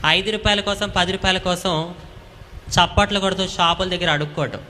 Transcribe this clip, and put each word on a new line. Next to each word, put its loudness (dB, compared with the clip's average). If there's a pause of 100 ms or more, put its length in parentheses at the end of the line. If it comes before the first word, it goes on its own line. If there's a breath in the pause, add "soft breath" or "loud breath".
ఐదు 2
రూపాయల 0
కోసం, -4
పది 2
రూపాయల 0
కోసం -2 (720)
చప్పట్లు 4
కొడుతూ 0
షాపుల 0
దగ్గర 0
అడుక్కోవటం. -2